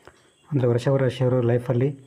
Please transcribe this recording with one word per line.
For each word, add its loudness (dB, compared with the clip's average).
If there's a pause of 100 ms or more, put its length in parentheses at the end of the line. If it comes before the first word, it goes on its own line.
(500)
ಅಂದರೆ 0
ವೃಷಭ 0
ರಾಶಿಯವರು 0
ಲೈಫಲ್ಲಿ 0 (160)